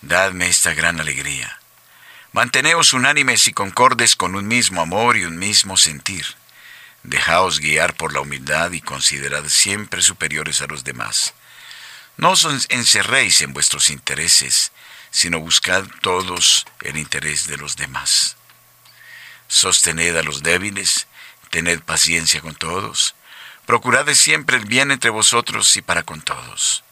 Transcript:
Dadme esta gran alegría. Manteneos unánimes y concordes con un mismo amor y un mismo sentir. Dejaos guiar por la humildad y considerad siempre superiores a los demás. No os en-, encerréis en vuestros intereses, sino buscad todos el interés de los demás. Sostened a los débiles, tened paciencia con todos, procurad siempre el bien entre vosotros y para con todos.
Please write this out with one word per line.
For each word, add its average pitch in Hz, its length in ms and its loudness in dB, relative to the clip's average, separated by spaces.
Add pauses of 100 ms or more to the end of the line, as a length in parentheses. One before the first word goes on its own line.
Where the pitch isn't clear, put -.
Dadme 90 460 0
esta 87 260 2
gran 82 260 0
alegría. 67 600 -6 (720)
Manteneos 139 640 2
unánimes 131 540 4
y 117 60 -2
concordes 117 640 4
con 90 200 -4
un 98 120 -4
mismo 104 340 0
amor 104 340 2
y 98 100 -2
un 82 120 -8
mismo 98 400 0
sentir. 80 480 -2 (800)
Dejaos 82 560 2
guiar 76 340 0
por 78 200 -6
la 69 80 -2
humildad 73 500 -4
y 82 100 -8
considerad 69 680 -4
siempre 98 540 0
superiores 78 600 -2
a 71 60 -8
los 73 160 -10
demás. 62 520 -6 (840)
No 170 140 4
os 185 140 2
en-, 143 140 -2 (100)
encerréis 110 720 2
en 69 120 -4
vuestros 71 360 2
intereses, 69 840 0 (400)
sino 85 280 0
buscad 90 460 0 (160)
todos 90 640 0 (160)
el 71 160 -6
interés 73 480 -4
de 73 120 -8
los 71 180 -8
demás. - 600 -2 (1120)
Sostened 85 680 2
a 80 60 0
los 76 180 -6
débiles, 92 640 -2 (440)
tened 85 300 -2
paciencia 80 600 0
con 78 140 -12
todos, 92 580 -4 (520)
procurad 123 480 2
siempre 151 440 4
el 107 80 -2
bien 131 260 2
entre 123 200 2
vosotros 107 640 2
y 98 60 -4
para 85 220 -2
con 80 180 -12
todos. - 720 -6